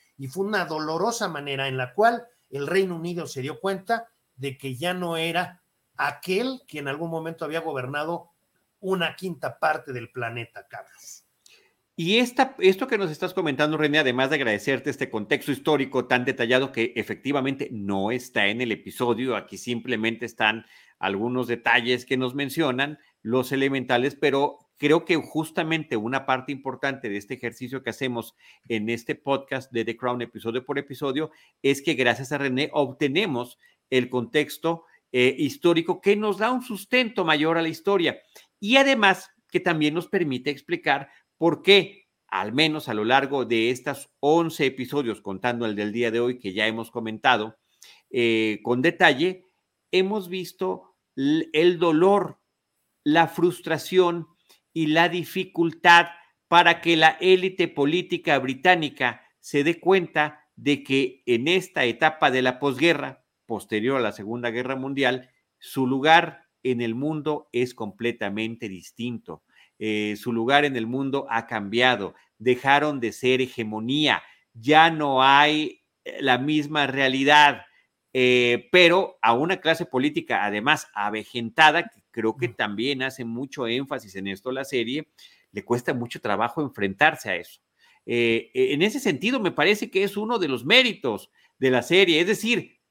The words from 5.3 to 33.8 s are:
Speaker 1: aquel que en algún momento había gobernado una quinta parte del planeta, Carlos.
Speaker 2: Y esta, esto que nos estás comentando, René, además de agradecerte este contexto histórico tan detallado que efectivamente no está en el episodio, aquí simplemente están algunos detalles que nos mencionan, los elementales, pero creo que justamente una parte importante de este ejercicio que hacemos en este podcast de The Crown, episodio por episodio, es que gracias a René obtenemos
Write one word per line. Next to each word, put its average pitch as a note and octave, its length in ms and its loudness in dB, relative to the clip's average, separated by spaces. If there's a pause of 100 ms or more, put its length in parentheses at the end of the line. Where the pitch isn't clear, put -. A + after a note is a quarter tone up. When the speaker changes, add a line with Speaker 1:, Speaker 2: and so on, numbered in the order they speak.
Speaker 1:
aquel F#3 680 -4
que D3+ 120 -14
en C#3+ 100 -8
algún D#3 220 -6
momento D#3+ 340 -8
había D#3 160 -6
gobernado D3+ 680 -6 (500)
una F3+ 360 -4
quinta E3 420 -10
parte D3+ 340 -2
del A#2 180 -10
planeta, A#2 560 -10
Carlos. - 600 -20 (680)
Speaker 2:
Y F3+ 220 0
esta, B3+ 440 0
esto F#3+ 260 4
que A3+ 100 0
nos F#3+ 140 -2
estás F3+ 240 -6
comentando, D3+ 420 0
René, D3+ 220 2
además C3 320 2
de D#3 60 2
agradecerte B2 520 -2
este C3 220 -6
contexto C#3 420 -4
histórico C3 540 0
tan B2 180 2
detallado B2+ 480 0
que A#2 240 -4
efectivamente C3+ 760 -4
no G2+ 380 -4
está A#2+ 360 -2
en A#2 160 -2
el A#2 100 -4
episodio, A#2+ 640 -4
aquí G2 220 -10
simplemente A#2 680 -4
están A2 400 -2 (340)
algunos A2+ 480 -4
detalles A#2 600 0
que C3+ 100 -2
nos B2+ 180 -4
mencionan, C#3+ 640 -4 (220)
los B2 320 -2
elementales, C3+ 640 0
pero C#3 440 0 (200)
creo D#3 260 2
que E3+ 120 0
justamente D#3+ 840 -4
una B2 260 -4
parte C3 280 -4
importante C3 580 -8
de G2+ 80 -6
este A2+ 160 -12
ejercicio B2 480 -10
que A#2 80 -6
hacemos A#2+ 440 -8 (320)
en A2 220 -4
este A#2 260 -6
podcast C3+ 560 -6
de A#2 140 -4
The A2+ 140 -6
Crown, B2 240 -4
episodio A#2 420 -8
por C#3+ 140 -6
episodio, C#3+ 520 -6 (300)
es C#3 220 0
que - 100 -2
gracias B2+ 400 -2
a C#3+ 60 -4
René C#3 340 -2
obtenemos C#3 840 -2 (320)